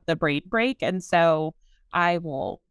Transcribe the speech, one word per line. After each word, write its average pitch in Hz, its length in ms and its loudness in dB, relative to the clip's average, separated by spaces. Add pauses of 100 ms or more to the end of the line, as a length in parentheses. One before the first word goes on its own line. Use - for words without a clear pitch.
the 165 100 0
brain 147 300 0
break. 226 380 -2
And 180 200 -2
so 160 520 2 (360)
I 175 280 2
will 147 520 -8